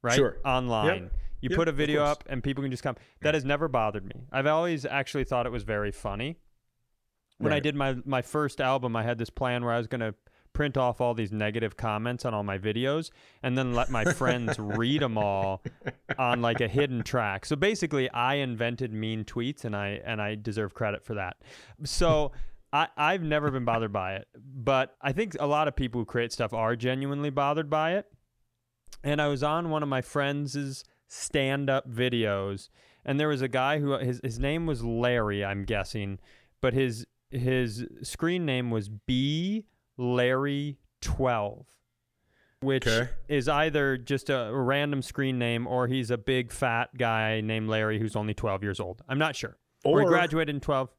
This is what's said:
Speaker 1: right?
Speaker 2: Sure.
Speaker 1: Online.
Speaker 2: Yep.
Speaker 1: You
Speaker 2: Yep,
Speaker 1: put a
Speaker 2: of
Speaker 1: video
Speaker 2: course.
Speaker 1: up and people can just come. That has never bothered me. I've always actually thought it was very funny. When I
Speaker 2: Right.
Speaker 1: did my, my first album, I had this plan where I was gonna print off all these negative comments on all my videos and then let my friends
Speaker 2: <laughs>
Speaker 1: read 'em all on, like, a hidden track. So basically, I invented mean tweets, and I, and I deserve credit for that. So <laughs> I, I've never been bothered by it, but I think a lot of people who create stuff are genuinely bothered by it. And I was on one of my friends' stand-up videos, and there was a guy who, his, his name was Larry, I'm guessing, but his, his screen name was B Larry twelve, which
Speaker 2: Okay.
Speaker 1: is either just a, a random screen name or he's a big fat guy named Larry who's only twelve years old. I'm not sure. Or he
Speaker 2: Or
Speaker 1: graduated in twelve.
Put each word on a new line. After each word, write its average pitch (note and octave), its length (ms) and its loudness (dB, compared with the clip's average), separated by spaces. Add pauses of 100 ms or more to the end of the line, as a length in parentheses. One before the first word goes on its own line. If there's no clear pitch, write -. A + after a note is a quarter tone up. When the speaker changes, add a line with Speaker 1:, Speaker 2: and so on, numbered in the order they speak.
Speaker 1:
right? A#2+ 140 2
Speaker 2:
Sure. C3+ 280 4
Speaker 1:
Online. B2+ 600 2
Speaker 2:
Yep. - 80 -4 (280)
Speaker 1:
You B2+ 100 -2
Speaker 2:
Yep, F#3 80 2
Speaker 1:
put E3 100 4
a D#3 40 0
Speaker 2:
of C#3 40 -2
Speaker 1:
video D3 240 2
Speaker 2:
course. D3 120 4
Speaker 1:
up - 160 -4
and C3 140 -4
people C3+ 200 -2
can C3+ 80 -2
just B2+ 120 -8
come. C3 140 -4 (240)
That D#3 140 2
has D3 100 0
never C#3+ 240 2
bothered G#2+ 380 0
me. - 160 -12 (100)
I've C3+ 140 0
always D#3 400 2
actually C3+ 380 -2
thought A#2+ 220 0
it A#2 60 -4
was A#2 100 -6
very G#2 300 -2
funny. A2+ 460 -6 (1000)
When D3+ 140 2
I D3+ 40 4
Speaker 2:
Right. C#3+ 60 0
Speaker 1:
did D3 120 2
my, C3+ 220 2 (100)
my C3 160 0
first D3 380 -2
album, B2+ 360 2
I A2+ 60 0
had A#2 160 0
this A2+ 100 -4
plan B2 360 -2
where A#2+ 100 2
I A#2 40 2
was A#2 80 -2
gonna A2+ 280 -4 (400)
print D3 240 0
off B2 220 2
all B2 140 2
these G#2+ 180 -2
negative G#2+ 440 -2
comments A2+ 480 -2
on B2 80 0
all G#2 120 0
my G2 120 -2
videos A#2+ 540 -2 (320)
and B2+ 160 0
then B2+ 160 0
let A#2+ 160 2
my A2+ 140 2
friends B2 540 2
Speaker 2:
<laughs> - 0 -
Speaker 1:
read A#2 440 0
'em A#2 160 0
all G2 440 0 (540)
on, A#2+ 240 2
like, A#2 200 2
a A#2 80 2
hidden B2+ 340 2
track. G#2 420 -2
So D3+ 120 -2
basically, D#3 540 2
I B2+ 260 0
invented A#2+ 560 -2
mean A2 320 -2
tweets, B2 400 -4
and G#2+ 120 -4
I, G2+ 280 -2
and G#2+ 180 -4
I G#2+ 140 -2
deserve G#2+ 360 -4
credit G#2 320 -4
for A#2 100 -8
that. F#2+ 240 -6 (440)
So D3+ 480 4 (220)
<laughs> - 200 -14
I, D3+ 240 2
I've E3+ 260 2
never D3+ 280 2
been C3 140 -2
bothered A2+ 280 0
by F#2+ 220 -2
it, G2 200 -10
but C3 680 -2
I C#3 100 -2
think F#3+ 280 -2
a C#3+ 60 0
lot D3+ 220 2
of C#3 80 -4
people B2 240 -2
who A2 60 0
create A#2 260 -2
stuff A#2 220 -2
are A2+ 220 2
genuinely C#3 540 -2
bothered C#3+ 380 0
by D#3 280 2
it. G#3 100 -2 (960)
And D3 180 0
I D3+ 80 4
was C#3 140 0
on D#3+ 280 0
one D3+ 120 0
of D3 60 -2
my C3 140 0
friends' C#3+ 840 -2 (240)
stand-up C3+ 840 0
videos, A2 760 0 (360)
and C#3 140 0
there D3+ 100 2
was C#3 140 0
a C3 60 0
guy C3 320 2
who, C#3 180 0
his, B2 240 -2
his A#2+ 160 -6
name D3+ 280 0
was B2 180 -2
Larry, A#2 600 2
I'm G2 200 -4
guessing, G2 560 -4 (400)
but B2+ 140 2
his, B2 320 0 (240)
his B2 540 0 (180)
screen F3 440 -2
name B2+ 240 0
was A2 180 0
B D3 800 0 (300)
Larry C3 840 0 (220)
twelve, A#2 680 0 (920)
which C3+ 280 2
Speaker 2:
Okay. A#2 200 4 (200)
Speaker 1:
is C#3+ 200 2
either D3 480 4
just B2+ 320 -2
a, B2+ 180 0
a B2 140 -2
random C#3 420 2
screen C3 360 -2
name A#2 300 0
or B2+ 180 2
he's B2 240 0
a B2 80 0
big B2+ 320 0
fat A#2+ 480 -2
guy A2 420 2
named A2 280 -2
Larry G#2+ 320 2
who's G#2+ 160 -2
only G#2+ 180 -2
twelve G2 300 -2
years G2 160 -2
old. F#2 280 -8
I'm C3 100 0
not D#3 180 0
sure. - 200 -8 (280)
Or C#3+ 160 6
he G3 60 6
Speaker 2:
Or - 20 6
Speaker 1:
graduated E3 440 4
in C#3+ 80 -4
twelve. C3 280 0 (100)